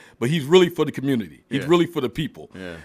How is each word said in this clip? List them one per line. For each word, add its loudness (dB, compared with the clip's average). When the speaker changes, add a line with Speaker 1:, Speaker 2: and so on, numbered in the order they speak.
Speaker 1:
but -2
he's -2
really 6
for -2
the 0
community. -4
He's -4
Speaker 2:
Yeah. -6
Speaker 1:
really 4
for -6
the -2
people. -10
Speaker 2:
Yeah. -12